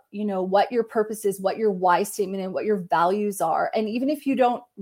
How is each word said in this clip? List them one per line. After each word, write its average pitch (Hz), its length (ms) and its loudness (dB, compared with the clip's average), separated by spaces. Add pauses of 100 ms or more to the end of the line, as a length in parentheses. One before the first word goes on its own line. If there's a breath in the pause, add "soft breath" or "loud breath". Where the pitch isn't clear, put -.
(100)
you 208 140 -6
know, 190 180 -2
what 190 300 2
your 233 100 2
purpose 220 420 -2
is, 196 160 0
what 190 160 -2
your 220 140 2
why 180 320 2
statement 196 400 -4
and 185 100 -6
what 143 120 -4
your 208 140 0
values 185 600 0
are. 165 320 0
And 220 160 -2
even 254 220 -2
if 294 160 -4
you 269 80 0
don't 240 300 2 (180)